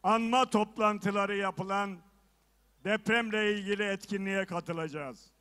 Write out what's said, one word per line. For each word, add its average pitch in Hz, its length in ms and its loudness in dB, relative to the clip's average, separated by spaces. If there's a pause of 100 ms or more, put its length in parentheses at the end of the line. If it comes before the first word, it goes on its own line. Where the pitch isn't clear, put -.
anma 226 480 2
toplantıları 202 840 0
yapılan 196 720 -4 (760)
depremle 214 680 2
ilgili 202 280 -2
etkinliğe 196 640 -2
katılacağız. 160 840 -8 (100)